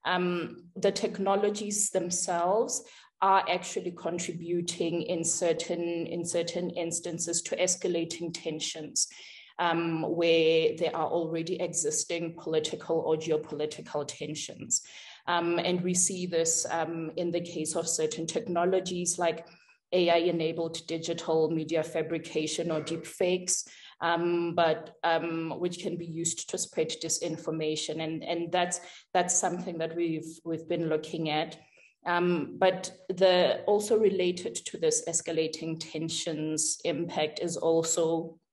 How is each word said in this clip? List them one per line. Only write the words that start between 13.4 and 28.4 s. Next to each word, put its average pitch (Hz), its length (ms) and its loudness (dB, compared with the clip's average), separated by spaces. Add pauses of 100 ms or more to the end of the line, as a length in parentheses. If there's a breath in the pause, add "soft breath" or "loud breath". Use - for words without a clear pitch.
tensions. - 760 -4 (460 loud breath)
Um, 170 320 2
and 180 220 2
we 180 120 0
see 180 320 0
this, 165 460 2
um, 165 460 -2
in 175 140 -2
the 175 100 0
case 160 340 -4
of 165 120 -2
certain 160 380 -2
technologies 175 960 0
like 165 260 0 (460 loud breath)
A 175 180 4
I-enabled 165 800 2
digital 160 640 0
media 156 320 0
fabrication 160 880 -2
or 156 100 0
deepfakes, 180 840 0 (340 loud breath)
um, 170 540 2
but, 160 480 2
um, 165 560 0
which 175 200 -2
can 175 180 -4
be 170 80 -8
used 165 440 -4
to 190 80 -4
spread 160 360 -2 (100)
disinformation. 160 960 -4
And, 160 220 -4
and 170 280 -2